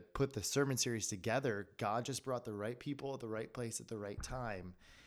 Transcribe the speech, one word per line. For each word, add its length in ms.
put 220
the 80
sermon 340
series 320
together, 600
God 260
just 180
brought 220
the 80
right 260
people 360
at 60
the 80
right 220
place 300
at 80
the 80
right 260
time. 520